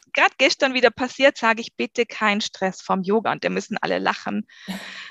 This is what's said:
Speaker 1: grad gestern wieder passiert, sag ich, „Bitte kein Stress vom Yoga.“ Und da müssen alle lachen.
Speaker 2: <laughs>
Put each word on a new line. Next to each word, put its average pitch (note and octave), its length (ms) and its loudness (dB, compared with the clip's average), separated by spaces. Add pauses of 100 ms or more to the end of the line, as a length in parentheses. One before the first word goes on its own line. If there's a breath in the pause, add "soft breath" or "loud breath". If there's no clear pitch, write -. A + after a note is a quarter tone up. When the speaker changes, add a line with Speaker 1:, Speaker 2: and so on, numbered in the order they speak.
(140)
Speaker 1:
grad E4+ 240 2
gestern C4 360 2
wieder A#3+ 160 6
passiert, C4+ 480 0
sag A3+ 220 2
ich, - 160 -12
„Bitte A#3 300 -2
kein G#3 340 0
Stress - 420 -4
vom F#3+ 200 -2
Yoga.“ G3 300 2
Und D#3 120 -4
da F3+ 60 2
müssen F#3+ 280 -4
alle F3+ 200 -2
lachen. G3 480 -2 (200 loud breath)
Speaker 2:
<laughs> F#3+ 200 -10 (240 loud breath)